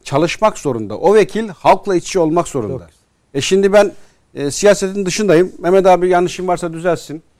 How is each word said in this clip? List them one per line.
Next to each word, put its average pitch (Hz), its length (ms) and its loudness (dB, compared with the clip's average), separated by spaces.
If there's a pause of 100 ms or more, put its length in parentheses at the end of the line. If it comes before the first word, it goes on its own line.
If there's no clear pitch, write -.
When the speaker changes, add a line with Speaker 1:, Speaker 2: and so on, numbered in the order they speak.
Speaker 1:
çalışmak 165 540 -2
zorunda. 110 400 -6
O 190 160 2
vekil 214 340 0
halkla 190 480 0
iç 165 120 -2
içe 190 100 -4
olmak 165 300 0
zorunda. 107 300 -6
Speaker 2:
Çok. 82 100 -20 (460)
Speaker 1:
E 139 60 -4
şimdi 190 320 2
ben, 208 200 4 (420)
e, 143 160 -6
siyasetin 196 560 0
dışındayım. 180 520 2
Mehmet 180 280 2
abi 180 220 4
yanlışım 180 400 -2
varsa 170 240 -4
düzelsin. 165 500 -6 (180)